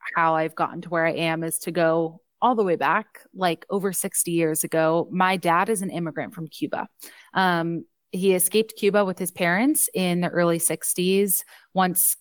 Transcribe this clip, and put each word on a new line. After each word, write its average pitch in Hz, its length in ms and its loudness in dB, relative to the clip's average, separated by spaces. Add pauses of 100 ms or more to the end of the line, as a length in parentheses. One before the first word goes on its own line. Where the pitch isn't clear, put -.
(160)
how 165 200 2
I've 160 180 -2
gotten 170 280 -4
to 175 80 -14
where 165 160 0
I 165 80 0
am 165 320 -2
is 165 140 -4
to 180 120 -8
go 165 500 0 (200)
all 240 140 4
the 214 80 2
way 175 120 2
back, 165 460 0 (120)
like, 180 360 -2
over 190 240 -2
sixty - 380 -4
years 160 320 0
ago. 160 480 2
My 185 260 2
dad 175 320 2
is 202 120 -2
an 190 80 -6
immigrant 160 460 -6
from 160 140 -10
Cuba. - 380 -6 (460)
Um, 170 520 0 (260)
he 190 220 2
escaped 214 440 0
Cuba 202 280 2
with 185 120 -4
his 175 140 -6
parents 202 640 0
in 175 280 0
the 175 80 0
early 170 300 2
sixties 185 840 0 (300)
once 185 480 0